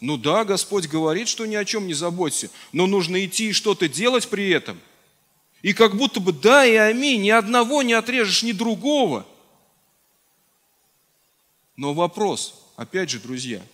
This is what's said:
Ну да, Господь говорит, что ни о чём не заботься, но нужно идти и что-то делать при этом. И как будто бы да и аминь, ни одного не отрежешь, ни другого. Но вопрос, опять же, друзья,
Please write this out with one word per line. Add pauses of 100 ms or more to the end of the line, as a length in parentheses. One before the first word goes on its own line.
Ну
да,
Господь
говорит,
что
ни
о
чём
не
заботься, (240)
но
нужно
идти
и
что-то
делать
при
этом. (800)
И
как
будто
бы
да
и
аминь,
ни
одного
не
отрежешь,
ни
другого. (2500)
Но
вопрос, (140)
опять
же,
друзья,